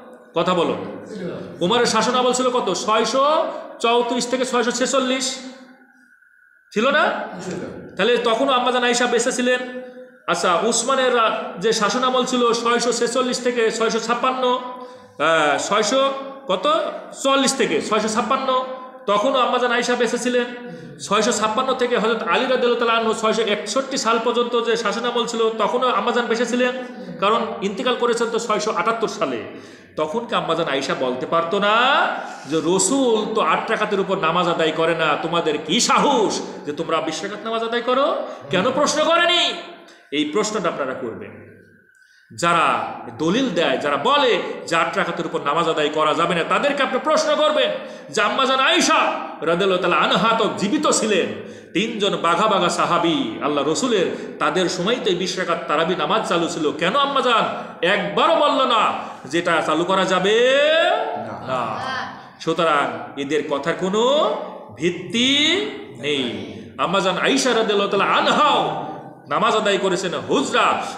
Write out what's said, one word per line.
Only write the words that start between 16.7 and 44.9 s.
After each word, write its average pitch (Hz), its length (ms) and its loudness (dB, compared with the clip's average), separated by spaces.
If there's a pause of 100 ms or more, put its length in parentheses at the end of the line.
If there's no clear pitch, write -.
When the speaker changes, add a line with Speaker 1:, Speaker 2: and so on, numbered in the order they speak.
Speaker 1:
চুয়াল্লিশ 269 320 2
থেকে 220 280 2
ছয়শো 214 260 0
ছাপ্পান্ন, 262 560 0 (420)
তখনও 247 320 2
আম্মাজান 240 340 2
আয়েশা 240 220 0
বেঁচে 240 240 0
ছিলেন। 247 260 0 (540)
ছয়শো 214 340 2
ছাপ্পান্ন 220 420 0
থেকে 240 240 0
হযরত 214 240 0
আলী 180 180 2
রাদিয়াল্লাহু 247 340 2
তাআলা 226 180 2
আনহু 220 220 0
ছয়শো 214 280 0
একষট্টি 220 540 -2
সাল 226 280 0
পর্যন্ত 233 420 0
যে 220 100 2
শাসনামল 233 500 -2
ছিল, 226 320 0
তখনও 247 300 0
আম্মাজান 233 380 0
বেঁচে 226 200 0
ছিলেন, 247 260 0 (480)
কারণ 220 260 2 (160)
ইন্তিকাল 233 380 -2
করেছেন 233 300 2
তো 226 80 -2
ছয়শো 214 320 -2
আটাত্তর 220 380 0
সালে। 127 340 -4 (540)
তখন 185 300 -4
কি 214 80 -6
আম্মাজান 165 340 -2
আয়েশা 139 260 -2
বলতে 127 320 -2
পারতো 202 320 0
না 247 480 2 (400)
যে, 156 180 0
"রসুল 220 680 2
তো 208 60 2
আট 175 300 2
রাকাতের 208 300 0
উপর 180 180 0
নামাজ 165 300 2
আদায় 165 240 2
করে 160 220 2
না, 156 280 2
তোমাদের 160 360 0
কি 240 220 -2
সাহস 220 640 2 (240)
যে 147 60 -4
তোমরা 160 280 -2
বিশ - 220 -4
রাকাত 202 220 -8
নামাজ 226 180 -4
আদায় 226 200 -2
করো?" 254 440 0 (240)
কেন 190 200 2
প্রশ্ন 294 340 0
করেনি? 339 500 2 (580)
এই 147 120 0
প্রশ্নটা 190 440 -2
আপনারা 139 260 -4
করবেন। 110 600 -10 (840)
যারা 147 580 2 (240)
দলিল 208 320 2
দেয়, 151 280 2
যারা 143 180 0
বলে 240 460 2 (240)
যে 165 100 0
আট 170 220 0